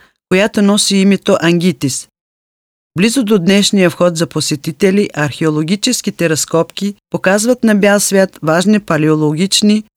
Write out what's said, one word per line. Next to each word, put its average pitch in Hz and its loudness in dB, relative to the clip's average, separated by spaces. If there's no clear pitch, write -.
която 208 0
носи 202 0
името 190 2
Ангитис. 165 -2
Близо 226 0
до 208 2
днешния 190 2
вход 175 0
за 165 -2
посетители, 175 -2
археологическите 160 -4
разкопки 165 -4
показват 208 0
на 214 2
бял 202 2
свят 190 -2
важни 175 2
палеологични 156 0